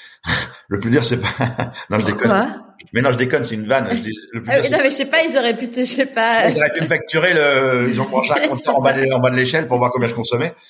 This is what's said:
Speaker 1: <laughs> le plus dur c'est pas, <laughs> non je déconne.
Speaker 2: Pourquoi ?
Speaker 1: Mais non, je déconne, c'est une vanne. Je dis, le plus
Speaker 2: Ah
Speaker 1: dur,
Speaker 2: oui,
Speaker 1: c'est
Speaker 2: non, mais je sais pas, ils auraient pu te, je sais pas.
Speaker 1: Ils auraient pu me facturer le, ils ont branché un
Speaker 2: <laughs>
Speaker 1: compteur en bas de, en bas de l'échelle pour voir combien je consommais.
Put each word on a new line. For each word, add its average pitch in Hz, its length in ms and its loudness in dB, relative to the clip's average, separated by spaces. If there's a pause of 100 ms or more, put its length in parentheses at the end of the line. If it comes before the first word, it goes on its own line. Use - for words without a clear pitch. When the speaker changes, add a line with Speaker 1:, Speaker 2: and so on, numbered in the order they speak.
(240)
Speaker 1:
<laughs> - 440 -6
le 98 120 -4
plus 110 120 -4
dur 135 120 4
c'est 123 180 0
pas, 101 80 -4
<laughs> - 600 -6
non 107 100 0
je 107 60 -2
déconne. 101 240 -2
Speaker 2:
Pourquoi ? 214 300 2 (340)
Speaker 1:
Mais 117 80 0
non, 135 120 4
je 120 40 -2
déconne, 127 280 0
c'est 113 100 -6
une 107 120 -6
vanne. 123 240 0
Je - 80 -2
dis, 110 140 -8 (200)
le 117 100 -8
plus - 80 -6
Speaker 2:
Ah 277 40 2
Speaker 1:
dur, 262 80 4
Speaker 2:
oui, 269 60 0
Speaker 1:
c'est 294 80 2
Speaker 2:
non, 285 60 2
mais 269 80 -2
je - 40 -6
sais 277 100 -2
pas, 330 180 0
ils 277 140 0
auraient 233 180 2
pu 240 140 -8
te, 254 100 -6
je 254 60 0
sais 254 200 0
pas. 226 440 2
Speaker 1:
Ils - 80 0
auraient 151 160 2
pu 160 100 -2
me 160 60 -2
facturer 165 440 0
le, 135 580 4
ils 110 100 -2
ont - 80 -2
branché 131 240 0
un - 140 0
Speaker 2:
<laughs> - 20 0
Speaker 1:
compteur 139 280 0
en 131 40 2
bas 135 120 4
de, 135 200 2
en 123 60 2
bas 127 100 4
de 127 80 0
l'échelle 127 300 0
pour 123 100 0
voir 120 140 2
combien 120 160 0
je 117 80 -4
consommais. 123 380 -4 (160)